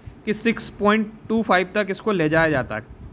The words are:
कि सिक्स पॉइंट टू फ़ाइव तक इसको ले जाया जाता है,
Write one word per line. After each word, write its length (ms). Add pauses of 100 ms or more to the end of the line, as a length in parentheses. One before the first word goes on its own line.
(260)
कि 80
सिक्स 380
पॉइंट 400 (160)
टू 140
फ़ाइव 320
तक 160
इसको 220
ले 160
जाया 220
जाता 240
है, 100 (280)